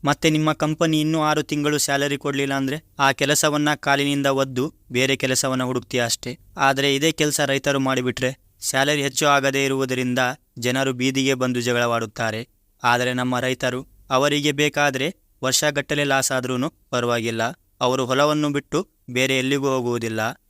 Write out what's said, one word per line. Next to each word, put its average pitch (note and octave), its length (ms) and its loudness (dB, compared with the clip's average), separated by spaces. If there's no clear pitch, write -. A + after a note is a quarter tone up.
ಮತ್ತೆ D3 240 2
ನಿಮ್ಮ D#3 240 2
ಕಂಪನಿ D#3 480 0
ಇನ್ನೂ D#3 200 0
ಆರು D3+ 220 0
ತಿಂಗಳು D3 340 -2
ಸ್ಯಾಲರಿ C#3+ 400 0
ಕೊಡ್ಲಿಲ್ಲ C#3 360 -2
ಅಂದ್ರೆ C3+ 300 -2
ಆ C#3 120 4
ಕೆಲಸವನ್ನ D3 640 2
ಕಾಲಿನಿಂದ C#3+ 500 0
ಒದ್ದು C3+ 480 0
ಬೇರೆ C3 240 2
ಕೆಲಸವನ್ನ C3 480 -2
ಹುಡುಕ್ತೀಯ B2 400 -2
ಅಷ್ಟೇ. - 360 -6
ಆದ್ರೆ C#3 380 2
ಇದೇ D3+ 160 2
ಕೆಲ್ಸ D3+ 280 0
ರೈತರು C#3 400 0
ಮಾಡಿಬಿಟ್ರೆ, C3 600 -2
ಸ್ಯಾಲರಿ C#3+ 440 0
ಹೆಚ್ಚು C#3+ 240 0
ಆಗದೇ C#3 380 2
ಇರುವುದರಿಂದ B2+ 540 0
ಜನರು C3 340 0
ಬೀದಿಗೆ C3 400 0
ಬಂದು B2+ 280 0
ಜಗಳವಾಡುತ್ತಾರೆ. A#2 880 -2
ಆದರೆ B2 300 2
ನಮ್ಮ B2 260 -2
ರೈತರು, B2+ 480 -4
ಅವರಿಗೆ C#3+ 420 2
ಬೇಕಾದ್ರೆ C#3+ 640 0
ವರ್ಷಗಟ್ಟಲೆ C#3+ 600 0
ಲಾಸ್ C3+ 280 0
ಆದ್ರೂನು B2+ 420 -2
ಪರವಾಗಿಲ್ಲ, A#2 540 -2
ಅವರು B2+ 240 0
ಹೊಲವನ್ನು D3 440 2
ಬಿಟ್ಟು D3 380 -4
ಬೇರೆ C3 280 0
ಎಲ್ಲಿಗೂ C3+ 300 0
ಹೋಗುವುದಿಲ್ಲ. A#2+ 840 -2